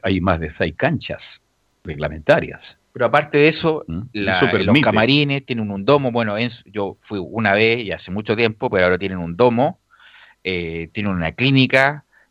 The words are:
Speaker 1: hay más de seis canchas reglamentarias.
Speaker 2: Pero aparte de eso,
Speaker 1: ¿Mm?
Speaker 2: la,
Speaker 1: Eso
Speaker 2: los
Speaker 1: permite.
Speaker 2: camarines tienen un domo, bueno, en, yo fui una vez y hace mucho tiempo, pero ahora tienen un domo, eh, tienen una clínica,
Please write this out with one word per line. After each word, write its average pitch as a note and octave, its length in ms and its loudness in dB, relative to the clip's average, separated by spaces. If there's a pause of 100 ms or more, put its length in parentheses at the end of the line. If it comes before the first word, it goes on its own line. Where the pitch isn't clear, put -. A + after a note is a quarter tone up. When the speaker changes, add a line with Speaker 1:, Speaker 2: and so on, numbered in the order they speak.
Speaker 1:
hay F#2+ 160 0
más F2 180 2
de D2+ 180 -8
seis E2+ 200 -4
canchas - 440 -4 (640)
reglamentarias. D#2 760 -2 (320)
Speaker 2:
Pero B2 140 0
aparte D3 320 0
de D3 100 6
eso, D#3+ 400 -2
Speaker 1:
¿Mm? E2 140 -6 (100)
Speaker 2:
la, F#2+ 240 -2
Speaker 1:
Eso F2+ 80 2
Speaker 2:
los F2 80 2
Speaker 1:
permite. A2+ 320 2
Speaker 2:
camarines C3 600 2
tienen A2+ 240 -6
un G2 160 -8
domo, C3+ 280 2
bueno, A2 260 0
en, A#2+ 140 -2 (120)
yo G2+ 320 -6 (120)
fui G#2 100 -4
una G2 360 0
vez A2+ 260 2
y G2+ 100 -8
hace E2+ 220 -10
mucho G#2+ 240 -2
tiempo, A#2 340 0
pero F#2+ 140 2
ahora F2+ 140 4
tienen F#2+ 200 -6
un E2+ 180 -8
domo, B2 440 2 (640)
eh, E2 480 -6
tienen G#2 180 -4
una E2+ 220 -2
clínica, C3+ 720 2 (260)